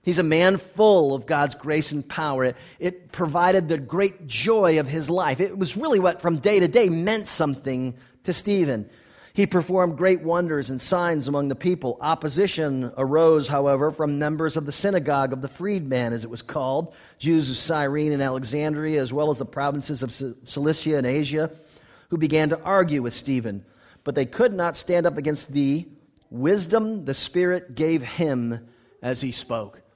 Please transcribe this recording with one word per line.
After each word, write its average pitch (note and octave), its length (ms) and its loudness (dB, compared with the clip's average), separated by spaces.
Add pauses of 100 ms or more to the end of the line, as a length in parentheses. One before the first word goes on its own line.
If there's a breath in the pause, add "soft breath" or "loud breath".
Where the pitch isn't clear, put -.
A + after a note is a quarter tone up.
He's F3 180 0
a F#3 40 2
man E3+ 340 4
full F3+ 580 4
of B2 100 -8
God's C#3+ 300 2
grace D3+ 360 -2
and D3 160 -6
power. C#3+ 360 -2
It, B2+ 140 0 (200 loud breath)
it - 340 -6
provided F3 580 2
the D#3+ 80 2
great E3 500 -2
joy D#3+ 520 4
of C#3+ 80 0
his D3 220 -4
life. D#3+ 300 0
It F#3 180 -2
was F#3+ 200 -2
really C#4 200 2
what, F3+ 240 2
from E3 180 0
day G3+ 200 4
to F3+ 80 4
day, G#3+ 220 4
meant F#3+ 380 0
something C3 680 -2 (300 loud breath)
to F3+ 80 -2
Stephen. D3+ 560 0 (460 loud breath)
He G3+ 100 4
performed F3+ 520 2
great F#3 240 2
wonders D#3+ 480 -2
and C3 120 -6
signs E3+ 460 0
among C#3+ 220 -2
the C3+ 60 -2
people. D#3 440 -2
Opposition D3+ 1000 -2
arose, D3+ 520 4
however, C#3 420 2
from D3 260 -2
members D3+ 380 -2
of D#3 100 -4
the C#3+ 60 -8
synagogue C#3+ 600 0
of C3 80 -8
the C3+ 80 -8
freedman, C3+ 640 -2
as A#2 100 -6
it A2+ 60 -12
was A#2 120 -12
called, C#3 520 -4 (260 loud breath)
Jews D#3 300 2
of B2+ 80 -6
Cyrene D3+ 560 0
and C#3 100 0
Alexandria, D3 800 -2
as B2 100 -4
well D3 200 0
as C3+ 60 0
the C3+ 80 -6
provinces C#3+ 560 -4
of B2+ 140 -6
Ci-, B2+ 200 -8 (100)
Cilicia D3+ 520 0
and C3 80 0
Asia, D3+ 460 -2 (580 loud breath)
who E3+ 80 -2
began D#3 300 2
to D#3 140 -2
argue F3 400 2
with A#2+ 120 -4
Stephen. A2+ 520 -4 (400 soft breath)
But C3+ 100 -4
they C#3 100 2
could A3 280 2
not E3+ 240 -2
stand F3 280 0
up D#3+ 120 2
against D3 340 -4
the C#3+ 340 0 (440)
wisdom G3 760 0
the C3+ 100 -6
Spirit F3+ 640 -2
gave D#3 280 0
him A#2+ 600 -2 (360 soft breath)
as B2 180 -4
he C3 140 -6
spoke. A2 480 -8 (140)